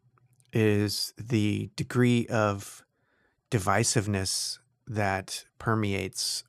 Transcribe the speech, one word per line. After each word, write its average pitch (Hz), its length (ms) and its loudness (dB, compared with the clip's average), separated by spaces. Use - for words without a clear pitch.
is 104 640 2
the 104 580 0
degree 120 520 2
of 104 560 -2
divisiveness 98 1080 0
that 98 580 -2
permeates 101 880 -2